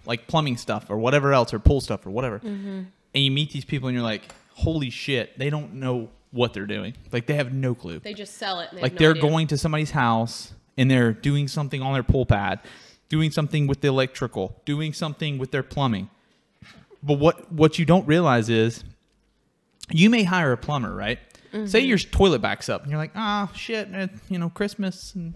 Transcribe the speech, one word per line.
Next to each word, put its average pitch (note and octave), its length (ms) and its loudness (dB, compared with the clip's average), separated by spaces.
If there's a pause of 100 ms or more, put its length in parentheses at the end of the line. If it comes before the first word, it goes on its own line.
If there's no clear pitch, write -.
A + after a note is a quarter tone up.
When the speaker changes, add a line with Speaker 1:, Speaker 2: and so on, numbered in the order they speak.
Speaker 1:
like A#2 220 -6
plumbing D3+ 300 -2
stuff - 320 -8
or G#2 80 -2
whatever C#3 360 2
else, B2+ 200 2
or A2 60 -4
pool C3+ 220 4
stuff - 240 -8
or F#2+ 40 -12
whatever, A2 300 -4
Speaker 2:
Mm-hmm. G3 420 -10 (340)
Speaker 1:
and C#3 80 4
you C3+ 80 2
meet C#3+ 200 -2
these C#3 140 -8
people C3 240 -4
and B2+ 60 -2
you're A#2+ 80 -2
like, G#2+ 280 -6 (220)
"Holy D#3 360 -2
shit, - 480 -4
they C#3 120 -2
don't D3+ 240 -6
know B2+ 360 -4 (220)
what A#2+ 220 0
they're G2 120 -6
doing." G#2 280 -6 (180)
Like, A#2+ 140 -4
they D3 80 0
have C3+ 200 -2
no C3 220 -2
clue. E2+ 240 -10
Speaker 3:
They G#3 140 -12
just G3+ 240 -14
sell F#3+ 240 -6
it - 80 -12
and F#3 80 -16
they E3+ 60 -4
Speaker 1:
Like, E3 100 -2
Speaker 3:
have F3+ 80 -2
no D#3 60 10
Speaker 1:
they're E3 100 8
Speaker 3:
idea. D3+ 120 2
Speaker 1:
going D#3+ 180 2
to D3 100 0
somebody's D3+ 340 -2
house A#2 640 0 (240)
and C3 120 4
they're B2 220 6
doing C#3+ 380 0
something C#3+ 320 -6
on C3+ 120 -4
their B2+ 100 0
pool B2+ 220 2
pad, G2+ 340 2 (500)
doing D#3 220 2
something D3+ 360 0
with C#3 140 -2
the C#3+ 80 2
electrical, C3 720 -2
doing D3 300 -4
something D3+ 440 -6
with C3 140 -6
their C3 120 -2
plumbing. A2+ 460 -2 (960)
But D3 160 2
what, D#3+ 320 2
what D#3+ 260 4
you E3 60 0
don't D#3+ 240 6
realize C#3+ 400 4
is A#2 360 2 (1040)
you E3+ 200 6
may A#3 140 4
hire F3 300 2
a A#2 40 0
plumber, B2 380 -4
right? G2+ 240 -4 (320)
Say G#3 60 -8 (240)
Speaker 2:
Mm-hmm. C4+ 80 0
Speaker 1:
your G#3 80 4
toilet E3+ 440 2
backs G#2 280 -4
up G2+ 140 -4
and C#3+ 80 -8
you're D#3 60 -2
like, D#3 160 -6
"Ah, G#3 400 -4
shit, G#3+ 400 -8
eh, F#3 140 -4 (220)
you F3+ 100 -4
know, E3+ 100 -2
Christmas G3 640 -6
and E3+ 200 -8